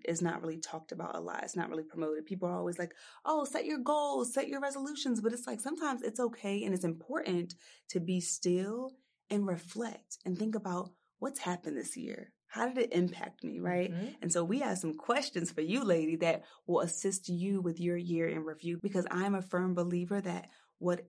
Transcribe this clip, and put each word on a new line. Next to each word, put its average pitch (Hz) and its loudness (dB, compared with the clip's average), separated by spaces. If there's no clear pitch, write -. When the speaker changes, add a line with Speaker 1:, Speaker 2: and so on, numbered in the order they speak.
Speaker 1:
is 170 0
not 170 2
really 165 -4
talked 160 -10
about 170 -6
a 165 -4
lot. 170 -4
It's - -6
not 170 0
really 160 -2
promoted. 156 -2
People 185 -2
are 180 0
always 180 -2
like, 175 -4
"Oh, 302 2
set - -2
your 302 0
goals, 277 2
set 269 2
your 277 -4
resolutions." 277 0
But 226 2
it's 240 -4
like, 233 -4
sometimes 277 -2
it's - -2
okay 214 0
and 196 2
it's 185 0
important 175 0
to 185 0
be 180 2
still 202 0
and 202 2
reflect 208 -4
and 180 0
think 220 0
about 180 -2
what's - -4
happened 175 -2
this - -4
year. - -8
How 226 0
did 254 -2
it - 2
impact - 2
me, 160 -4
right? 180 2
Speaker 2:
Mm-hmm. 208 -2
Speaker 1:
And 170 0
so 175 2
we 208 2
have 214 0
some 160 -2
questions 233 0
for 156 -2
you, 208 2
lady, 165 4
that 165 4
will 170 4
assist 190 0
you 185 2
with 170 0
your 175 2
year 170 2
in 160 -2
review, 170 -4
because 196 0
I'm 196 2
a 185 0
firm 185 2
believer 175 2
that 175 -4
what 175 0